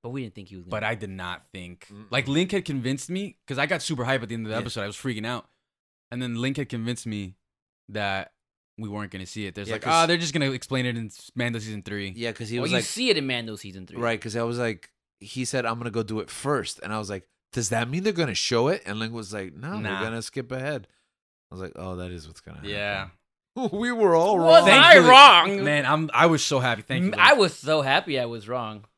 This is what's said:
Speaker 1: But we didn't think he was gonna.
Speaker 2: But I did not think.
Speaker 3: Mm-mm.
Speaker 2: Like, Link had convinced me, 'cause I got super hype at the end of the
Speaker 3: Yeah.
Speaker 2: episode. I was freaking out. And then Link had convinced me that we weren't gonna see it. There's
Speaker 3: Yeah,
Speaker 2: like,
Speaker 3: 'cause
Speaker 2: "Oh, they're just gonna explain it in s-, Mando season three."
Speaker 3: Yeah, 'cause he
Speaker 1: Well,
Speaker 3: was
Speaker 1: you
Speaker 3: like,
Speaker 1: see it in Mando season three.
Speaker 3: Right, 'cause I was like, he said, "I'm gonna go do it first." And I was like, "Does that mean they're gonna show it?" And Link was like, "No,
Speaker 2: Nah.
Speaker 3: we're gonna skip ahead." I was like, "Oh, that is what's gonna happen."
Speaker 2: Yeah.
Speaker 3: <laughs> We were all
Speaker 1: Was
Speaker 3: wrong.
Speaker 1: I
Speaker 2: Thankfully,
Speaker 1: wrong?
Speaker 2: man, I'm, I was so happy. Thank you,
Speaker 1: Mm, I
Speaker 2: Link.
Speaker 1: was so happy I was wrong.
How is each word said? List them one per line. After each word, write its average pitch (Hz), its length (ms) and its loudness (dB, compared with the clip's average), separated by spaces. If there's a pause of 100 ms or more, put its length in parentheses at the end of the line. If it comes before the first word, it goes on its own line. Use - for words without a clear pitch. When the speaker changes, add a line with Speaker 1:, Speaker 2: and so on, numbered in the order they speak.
Speaker 1:
But 120 80 -12
we 135 100 -8
didn't 110 140 -12
think 95 140 -18
he 98 60 -18
was 87 100 -16
gonna. 90 40 -20
Speaker 2:
But 107 140 -4
I 110 100 -2
did 101 160 -10
not 90 420 -10
think. 87 400 -16
Speaker 3:
Mm-mm. 104 200 -20
Speaker 2:
Like, 127 160 -2
Link 151 240 0
had 196 120 -2
convinced 135 460 -6
me, 190 280 -8 (100)
'cause 127 100 -8
I 143 80 0
got 165 160 -4
super 127 240 -6
hype 131 160 0
at 113 80 -12
the 117 60 -8
end 113 100 -8
of 107 60 -8
the 110 40 -6
Speaker 3:
Yeah. 117 60 -4
Speaker 2:
episode. 104 220 -8
I - 20 -6
was 104 100 -10
freaking 110 300 -8
out. 120 240 -8 (640)
And 123 100 -8
then 120 140 -6
Link 131 220 -4
had 143 120 -6
convinced 117 380 -6
me 101 300 -8 (520)
that 101 440 -4 (440)
we 110 100 -10
weren't 104 240 -10
gonna 95 140 -12
see 104 220 -10
it. 87 80 -12
There's 101 120 -10
Speaker 3:
Yeah, 110 80 -6
Speaker 2:
like, 107 60 -10
Speaker 3:
'cause 165 220 2
Speaker 2:
"Oh, - 20 4
they're 170 140 2
just 165 120 -4
gonna 143 200 -2
explain 127 340 -4
it 120 100 -4
in 113 120 -8
s-, - 260 -20
Mando 120 240 -4
season 107 240 -10
three." 98 340 -10
Speaker 3:
Yeah, 117 180 -8
'cause 107 160 -12
he 120 80 -6
Speaker 1:
Well, 123 60 -2
Speaker 3:
was 156 80 -2
Speaker 1:
you 127 60 0
Speaker 3:
like, 117 80 -2
Speaker 1:
see 247 240 -4
it 185 80 4
in 143 80 -4
Mando 117 300 -6
season 92 320 -16
three. - 100 -16
Speaker 3:
Right, 117 240 -2
'cause 110 140 -8
I 117 80 -2
was 120 160 -4
like, 113 320 -6 (280)
he 117 240 -10
said, 123 220 -4
"I'm 117 140 -4
gonna 117 100 -8
go 110 140 -4
do 107 160 -6
it 95 100 -10
first." 135 540 -6
And 104 100 -8
I 110 60 -6
was 101 100 -10
like, 98 180 -10 (240)
"Does 117 180 -4
that 117 200 -2
mean 170 140 -4
they're 214 100 0
gonna 151 220 -2
show 120 320 0
it?" 190 180 -2
And 104 140 -8
Link 110 120 -6
was 107 220 -12
like, 95 220 -10
"No, 117 240 -10
Speaker 2:
Nah. 107 100 -6 (120)
Speaker 3:
we're 95 40 -4
gonna 113 160 -8
skip 123 300 -10
ahead." 131 360 -8 (640)
I 85 60 -16
was 92 80 -10
like, 87 140 -12
"Oh, 92 180 -10
that 90 160 -10
is 80 160 -14
what's 82 140 -20
gonna 78 160 -20
happen." 101 120 -14
Speaker 2:
Yeah. 101 400 -6 (460)
Speaker 3:
<laughs> 247 160 -4
We 233 200 -4
were 214 220 2
all 180 240 4
Speaker 1:
Was 170 240 10
Speaker 3:
wrong. - 80 6
Speaker 1:
I 294 240 10
Speaker 2:
Thankfully, 254 160 10 (480)
Speaker 1:
wrong? 196 80 -2
Speaker 2:
man, 147 220 2
I'm, 156 260 0
I 147 140 6
was 160 180 2
so 135 140 0
happy. 120 240 -2
Thank 175 220 -2
you, 202 60 -2
Speaker 1:
Mm, 208 60 -6
I 180 120 8
Speaker 2:
Link. 285 100 6
Speaker 1:
was 180 180 2
so 156 240 0
happy 135 380 0
I 123 60 -2
was 117 220 -10
wrong. 110 380 -8 (120)